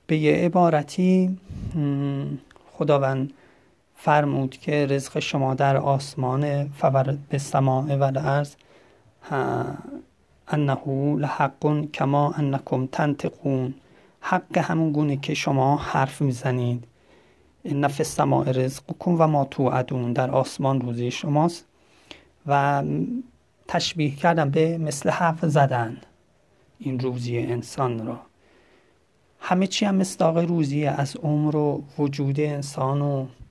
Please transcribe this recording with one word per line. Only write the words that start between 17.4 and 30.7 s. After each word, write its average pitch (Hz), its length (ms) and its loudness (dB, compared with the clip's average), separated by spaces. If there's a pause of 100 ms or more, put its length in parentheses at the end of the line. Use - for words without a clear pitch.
ان 143 220 0
فی 143 160 -2
السماء 139 480 0
رزقکم 135 680 -2
و 160 60 8
ما 143 180 2
توعدون، 127 680 -2
در 131 180 0
آسمان 135 500 0
روزی 120 300 -4
شماست. 151 540 0 (840)
و 143 360 2 (840)
تشبیه 151 480 -2
کردم 160 340 2
به 160 280 0
مثل 151 320 -4
حرف 165 360 0
زدن 135 520 2 (800)
این 131 200 -4
روزی 123 380 -4
انسان 117 720 -4
را. 120 120 -8 (1200)
همه 185 280 0
چی - 180 -2
هم 196 100 2
مصداق 180 420 2
روزیه، 151 520 0